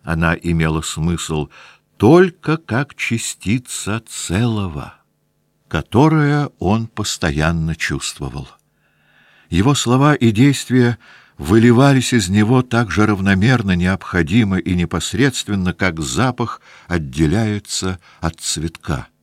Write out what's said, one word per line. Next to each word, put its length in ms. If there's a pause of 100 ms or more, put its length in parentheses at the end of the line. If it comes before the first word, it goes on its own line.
Она 320
имела 460
смысл 680 (480)
только 600
как 380
частица 1120
целого, 880 (720)
которое 800 (100)
он 280
постоянно 880
чувствовал. 720 (1000)
Его 240
слова 400
и 180
действия 680 (400)
выливались 760
из 160
него 320
так 300
же 140
равномерно, 680
необходимо 840
и 180
непосредственно, 1000
как 260
запах 640 (260)
отделяется 1120 (200)
от 200
цветка. 680 (160)